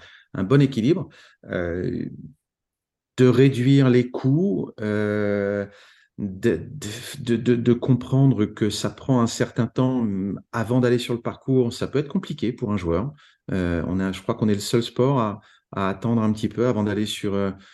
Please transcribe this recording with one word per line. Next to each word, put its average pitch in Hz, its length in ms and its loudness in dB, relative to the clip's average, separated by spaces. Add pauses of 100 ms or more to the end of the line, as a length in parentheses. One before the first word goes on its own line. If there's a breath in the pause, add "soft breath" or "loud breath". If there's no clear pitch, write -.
(340 loud breath)
un 101 100 -2
bon 135 180 4
équilibre, 139 480 2 (400 loud breath)
euh, 85 560 -4 (1120)
de 127 100 6
réduire 131 640 6
les 123 200 4
coûts, 175 680 0
euh, 104 840 0 (540 loud breath)
de, 95 380 -2
de, - 760 -6
de, - 0 -
de, 120 200 2
de 117 180 4
comprendre 123 720 2
que 107 240 -2
ça 104 200 -4
prend 123 320 0
un 117 60 2
certain 113 400 -2
temps, 131 320 0
hum, 98 400 -4 (140)
avant 117 260 0
d'aller 123 200 4
sur 123 140 -6
le 117 80 -6
parcours. 120 520 0
Ça - 140 -6
peut 135 120 -2
être 151 80 -4
compliqué 147 460 -4
pour 117 180 -6
un 104 60 0
joueur. 90 360 -2 (380 soft breath)
Euh, 87 360 0
on 92 120 -2
a, 95 120 -2
je 92 100 -10
crois 117 140 -4
qu'on 117 120 -2
est 104 60 4
le 98 60 -2
seul 117 240 0
sport 131 360 0
à, 104 220 -4 (300 soft breath)
à 98 180 -2
attendre 113 320 -2
un 110 100 2
petit 104 180 -2
peu 120 180 0
avant 110 160 0
d'aller 104 240 -2
sur, 101 260 -6
euh, 98 160 0 (240 loud breath)